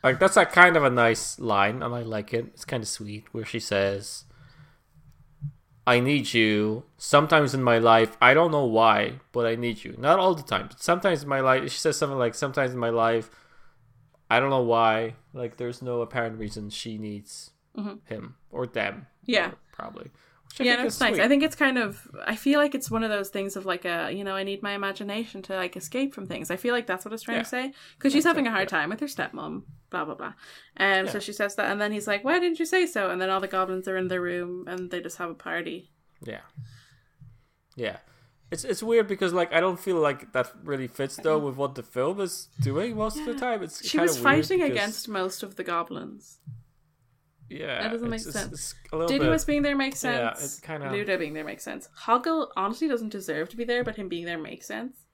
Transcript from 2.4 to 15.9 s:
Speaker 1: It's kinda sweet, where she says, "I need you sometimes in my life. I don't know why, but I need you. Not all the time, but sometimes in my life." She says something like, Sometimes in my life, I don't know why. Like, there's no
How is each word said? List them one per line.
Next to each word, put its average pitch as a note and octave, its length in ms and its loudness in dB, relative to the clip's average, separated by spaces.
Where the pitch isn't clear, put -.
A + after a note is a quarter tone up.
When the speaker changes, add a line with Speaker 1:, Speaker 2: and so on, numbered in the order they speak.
Speaker 1:
It's - 120 -20
kinda A#2 200 -4
sweet, G#2 480 -10
where A2+ 120 -6
she A#2 140 -6
says, G2+ 640 -2
"I B2 120 6
need C3+ 340 0
you G#2+ 500 4
sometimes D3 560 4
in C3+ 100 -2
my A#2+ 160 6
life. A2+ 420 8
I B2+ 120 10
don't D#3+ 180 6
know C#3+ 140 2
why, A2+ 540 6
but A#2+ 140 0
I A#2 100 2
need A#2+ 280 -4
you. - 140 -12
Not D3+ 220 6
all F#3 160 4
the D3 80 -10
time, - 240 -2
but - 140 -18
sometimes F3 420 2
in C#3+ 60 -10
my C3+ 100 2
life." C3 320 4
She - 80 -8
says D#3+ 180 2
something C#3 220 0
like, A#2 160 2
Sometimes C3 380 -2
in B2+ 60 -6
my A#2 120 2
life, A#2 380 2
I A#2 100 8
don't C3+ 120 2
know C3 120 4
why. A2+ 520 4
Like, A#2+ 240 -8
there's A#2+ 240 -8
no A#2+ 200 -2